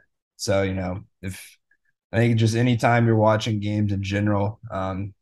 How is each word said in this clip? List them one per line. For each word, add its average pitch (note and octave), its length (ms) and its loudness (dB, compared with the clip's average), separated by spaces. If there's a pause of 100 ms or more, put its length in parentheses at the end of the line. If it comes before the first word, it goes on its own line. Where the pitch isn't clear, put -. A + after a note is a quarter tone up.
(360)
So, G2 260 0
you F#2+ 100 -2
know, F#2 280 -6 (200)
if, - 380 -14 (520)
I A#2 60 -4
think A#2 220 2
just A2 180 2
anytime A#2+ 500 2
you're A2+ 100 4
watching G#2+ 440 2
games G#2+ 320 -2
in G2+ 100 -2
general, G2+ 560 -2 (120)
um, F#2+ 520 -6